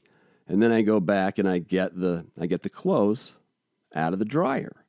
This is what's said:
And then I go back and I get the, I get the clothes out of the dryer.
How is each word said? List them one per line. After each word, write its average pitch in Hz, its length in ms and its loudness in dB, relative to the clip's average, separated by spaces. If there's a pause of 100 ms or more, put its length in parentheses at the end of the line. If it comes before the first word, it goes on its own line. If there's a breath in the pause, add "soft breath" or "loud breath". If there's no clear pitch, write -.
(480 soft breath)
And 95 140 2
then 117 80 4
I 113 120 4
go 107 180 2
back 95 380 0
and 95 100 2
I 90 100 0
get 92 400 -2
the, 87 280 -2 (120)
I 82 80 -4
get 87 160 -2
the 101 60 -6
clothes 123 640 0 (640)
out 80 180 0
of 95 60 -2
the 107 60 -2
dryer. 135 640 -4